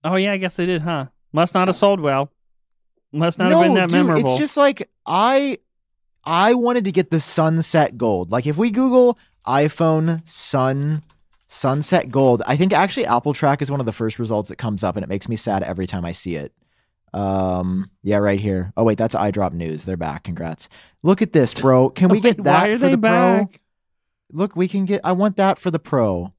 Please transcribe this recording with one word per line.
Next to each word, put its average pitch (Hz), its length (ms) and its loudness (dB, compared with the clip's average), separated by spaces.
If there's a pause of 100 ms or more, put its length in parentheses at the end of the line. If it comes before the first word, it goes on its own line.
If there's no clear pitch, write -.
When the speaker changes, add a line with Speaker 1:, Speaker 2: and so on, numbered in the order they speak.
Speaker 1:
Oh, 180 140 -2
yeah, 202 160 0
I 190 40 -4
guess 185 200 -6
they 175 80 -2
did, 175 160 -2
huh? 156 240 -4 (260)
Must 165 220 0
not 185 160 2
have 180 80 0
sold 202 240 2
well. 139 320 0 (800)
Must 165 260 -2
not 196 100 2
have 330 120 6
Speaker 2:
No, - 20 6
Speaker 1:
been 330 120 4
that - 120 2
Speaker 2:
dude, 170 120 2
Speaker 1:
memorable. 151 320 2
Speaker 2:
it's 127 60 2
just 294 200 -2
like, 285 320 2 (160)
I, 262 520 0 (680)
I 185 300 2
wanted 240 280 0
to 190 80 -2
get 180 200 -2
the 160 100 0
sunset 160 760 0
gold. 98 320 0
Like, 120 160 -2
if 147 120 -2
we 226 140 0
Google 247 460 4 (300)
iPhone 160 800 0
sun, 139 720 -4 (460)
sunset 143 640 -2
gold, 127 340 4
I 139 120 0
think 190 160 2
actually 185 320 0
Apple 120 280 0
Track 147 280 0
is 139 100 -6
one 139 80 -4
of 123 60 -4
the 110 80 -2
first 110 260 -4
results 107 300 -4
that - 80 -14
comes 104 260 -4
up, 92 140 -2
and 95 80 -6
it - 20 -14
makes 98 220 -6
me 113 80 -4
sad 98 260 -4
every 92 240 -6
time 90 160 -6
I 85 80 -6
see 85 240 -8
it. 71 180 -10 (600)
Um, 92 760 -2 (140)
yeah, 101 140 0
right 101 240 0
here. 95 340 -4
Oh, 117 80 0
wait, 110 140 2
that's 113 180 -2
iDrop 98 380 -2
News. 82 320 -8
They're 95 100 -6
back. 80 300 -8
Congrats. 82 420 -10 (360)
Look 185 180 2
at 196 100 -2
this, 135 220 2
bro. 131 360 4
Can 185 200 2
we 202 80 6
Speaker 1:
<laughs> - 20 0
Wait, 220 160 2
Speaker 2:
get 208 80 -10
that 156 200 4
Speaker 1:
why 208 40 2
are 214 60 0
Speaker 2:
for 240 60 -2
Speaker 1:
they 269 120 2
Speaker 2:
the 262 60 2
Pro? 220 120 2
Speaker 1:
back? 185 520 2 (680)
Speaker 2:
Look, 175 280 -4
we 180 100 0
can 196 160 -2
get, 196 220 -2
I 185 80 0
want 196 240 0
that 196 200 2
for 180 140 -4
the 160 80 -2
Pro. 95 600 -2